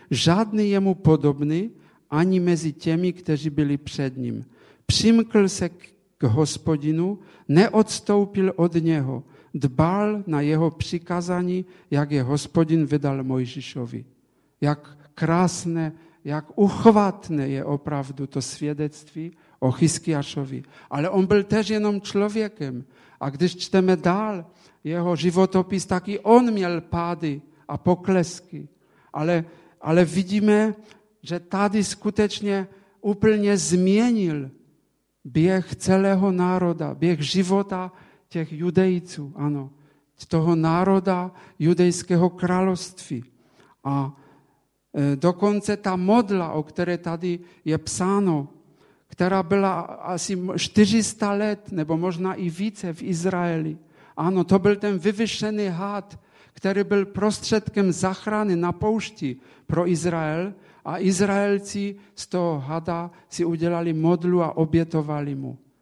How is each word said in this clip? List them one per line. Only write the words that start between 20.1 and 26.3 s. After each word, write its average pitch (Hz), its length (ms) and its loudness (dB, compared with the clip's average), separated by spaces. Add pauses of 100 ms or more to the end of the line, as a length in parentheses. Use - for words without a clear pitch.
Ale 147 200 -2
on 190 160 4
byl 202 180 4
tež 208 260 0
jenom 208 320 0
člověkem. 202 800 -4 (360)
A 139 100 -4
když 175 260 -2
čteme 185 400 2
dál 180 500 -2 (380)
jeho 175 320 -2
životopis, 185 720 0
tak 180 220 -4
i 202 120 -6
on 233 320 6